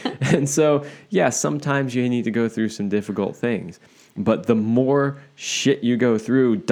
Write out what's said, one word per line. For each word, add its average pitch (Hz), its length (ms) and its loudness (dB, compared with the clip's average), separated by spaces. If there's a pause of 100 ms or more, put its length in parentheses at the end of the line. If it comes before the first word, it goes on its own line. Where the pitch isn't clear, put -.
<laughs> - 320 -2
And 143 160 2
so, 147 340 2 (260)
yeah, 170 200 2
sometimes 139 680 -2
you 123 140 0
need 120 160 0
to 113 60 -2
go 113 180 0
through 110 200 -2
some 104 200 -4
difficult 101 480 -2
things. 104 420 -4 (380)
But 104 300 0
the 117 80 4
more 131 640 2 (180)
shit - 480 -2
you 120 120 2
go 117 220 2
through 120 400 2 (140)